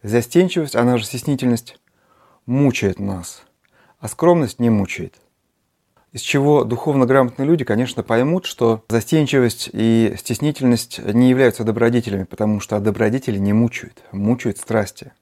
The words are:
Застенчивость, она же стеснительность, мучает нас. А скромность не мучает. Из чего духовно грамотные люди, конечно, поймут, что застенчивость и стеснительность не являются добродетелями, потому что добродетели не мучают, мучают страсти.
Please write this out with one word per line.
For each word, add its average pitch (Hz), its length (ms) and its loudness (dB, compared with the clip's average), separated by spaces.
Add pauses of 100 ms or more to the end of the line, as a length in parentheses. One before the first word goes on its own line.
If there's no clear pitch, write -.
Застенчивость, 143 720 0
она 120 220 2
же 113 60 -4
стеснительность, 127 760 -4 (680)
мучает 120 540 0
нас. 95 420 -8 (560)
А 110 100 -12
скромность 165 520 0
не 117 100 2
мучает. - 460 -2 (960)
Из - 100 -12
чего 143 420 2
духовно 127 400 0
грамотные 131 420 2
люди, 165 180 2
конечно, 117 380 -2
поймут, 139 440 0
что 113 420 0
застенчивость 123 840 0
и 113 440 2
стеснительность 127 880 -2
не 120 240 4
являются 127 360 4
добродетелями, 110 600 0
потому 107 360 -2
что 104 200 -4
добродетели 107 580 -2
не 101 140 0
мучают, - 580 -2
мучают 104 460 -2
страсти. - 640 -6